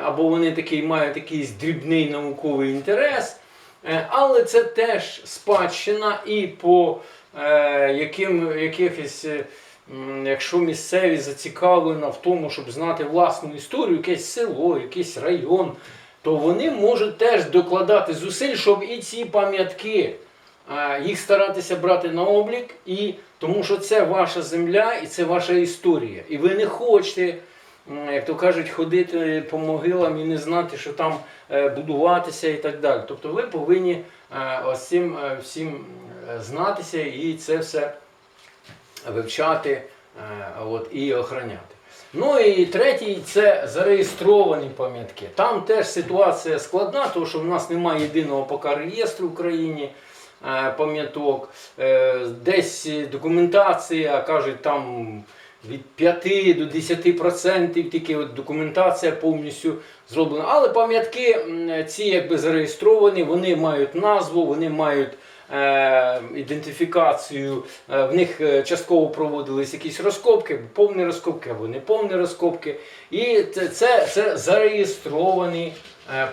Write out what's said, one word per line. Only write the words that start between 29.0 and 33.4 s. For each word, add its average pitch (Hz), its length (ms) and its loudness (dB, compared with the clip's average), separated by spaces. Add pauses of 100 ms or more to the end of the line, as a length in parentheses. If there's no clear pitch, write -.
по 160 80 -4
могилам 156 600 0
і 156 40 -4
не 160 140 -2
знати, 170 380 -4
що 147 160 -10
там, 156 240 -4 (340)
е, 139 180 2
будуватися 160 800 0
і 151 60 0
так 147 260 -6
далі. 135 280 2
Тобто 139 200 -12
ви 170 140 -4